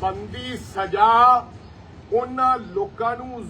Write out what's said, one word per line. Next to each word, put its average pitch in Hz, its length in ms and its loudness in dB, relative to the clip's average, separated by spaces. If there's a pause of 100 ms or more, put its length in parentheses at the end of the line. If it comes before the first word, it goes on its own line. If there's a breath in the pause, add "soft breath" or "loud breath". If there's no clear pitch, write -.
ਬਣਦੀ 214 560 -8 (180)
ਸਜ਼ਾ, 226 720 4 (680)
ਉਹਨਾਂ 254 460 0
ਲੋਕਾਂ 202 580 -6
ਨੂੰ 247 340 -14